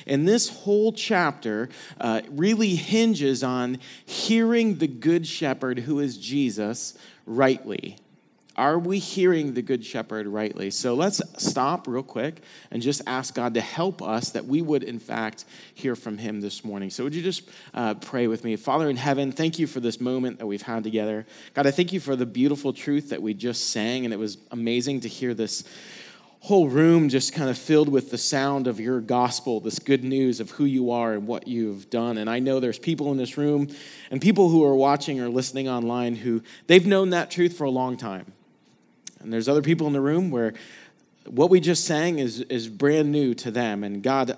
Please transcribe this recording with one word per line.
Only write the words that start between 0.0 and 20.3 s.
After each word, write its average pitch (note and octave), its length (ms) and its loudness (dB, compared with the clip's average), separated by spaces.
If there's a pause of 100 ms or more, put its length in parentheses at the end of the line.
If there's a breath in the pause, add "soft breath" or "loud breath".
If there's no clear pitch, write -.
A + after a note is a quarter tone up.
And C#3+ 220 2
this A3+ 220 2
whole G#3 420 0
chapter, B2+ 800 -2 (280 loud breath)
uh, A2+ 300 0
really G3 460 2
hinges D3+ 680 2
on B2+ 360 -2 (260 loud breath)
hearing A3+ 720 2
the D3 100 0
Good D#3 400 0
Shepherd, C3 520 -4
who C#3+ 220 -2
is B2 180 -4
Jesus, A2 760 -2 (320 loud breath)
rightly. A#2 720 0 (600)
Are D3 220 2
we F#3 200 -2
hearing E3+ 560 2
the A#2+ 80 -2
Good A#2 240 -4
Shepherd A2 400 -8
rightly? G#2 440 -4
So B2 240 -2
let's F#3 280 0 (160)
stop D3 500 -2
real B2+ 140 -4
quick C#3 400 -6 (280 loud breath)
and A#2 120 -6
just C#3 240 0
ask B2+ 280 -6
God A#2+ 200 -2
to A2+ 80 0
help F3 400 -4
us A2 280 -4
that - 140 -6
we C#3+ 160 0
would, D3+ 220 0
in A#2 160 -8
fact, - 480 -8 (260 loud breath)
hear B2 240 -4
from G#2+ 220 -8
him G#2+ 240 -6
this G2+ 200 -8
morning. G2+ 280 -8
So B2 140 -6
would D3 100 -4
you E3+ 80 -4
just, F3+ 220 -4 (280 loud breath)
uh, A2+ 220 -2
pray A#2+ 320 -2
with A2+ 180 -2
me? A2+ 120 -2
Father D3 340 0
in B2+ 60 -2
heaven, C3+ 360 -2
thank D#3+ 260 -2
you D#3+ 80 0
for B2+ 140 -6
this A#2 180 -2
moment B2+ 420 -4